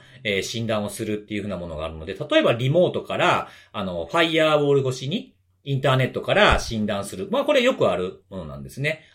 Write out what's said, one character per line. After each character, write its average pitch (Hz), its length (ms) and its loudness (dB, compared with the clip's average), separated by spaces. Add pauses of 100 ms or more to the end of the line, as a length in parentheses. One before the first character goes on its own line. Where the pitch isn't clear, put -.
(240)
え 101 160 0
ー、 - 20 -2
診 113 260 -6
断 107 160 0
を 98 60 -6
す - 160 -8
る 107 80 -2
っ 104 40 -2
て 107 160 -10
い 104 60 -4
う - 20 -4
風 101 80 -6
な 90 80 -4
も 87 100 -8
の 78 100 -10
が 78 80 -6
あ - 20 -6
る 80 80 -8
の 80 100 -12
で、 98 100 -8
例 302 240 2
え - 40 4
ば 143 100 4
リ 123 160 0
モ 170 180 4
ー - 40 0
ト 107 120 -6
か 98 140 -6
ら、 143 300 2 (240)
あ 104 120 -6
の、 85 240 -6
フ 165 100 -2
ァ 170 80 4
イ 160 160 2
ア 156 160 4
ウ 147 60 4
ォ 143 60 2
ー 143 60 6
ル 135 60 4
越 127 100 0
し 131 180 -8
に 226 260 -6 (280)
イ 139 120 -2
ン 127 60 -2
タ 139 120 4
ー 131 40 4
ネ 127 80 4
ッ - 60 -6
ト - 100 -4
か - 120 -2
ら 180 260 6
診 110 280 -2
断 101 180 -2
す - 100 -10
る。 - 160 -6
ま 269 100 0
あ、 269 40 -2
こ 294 80 4
れ 269 80 6
よ 247 140 4
く 113 160 2
あ 87 40 0
る 90 340 -6
も 95 80 -12
の 85 80 -8
な 69 120 -12
ん 69 60 -12
で 67 60 -14
す - 120 -10
ね。 156 220 -4 (120)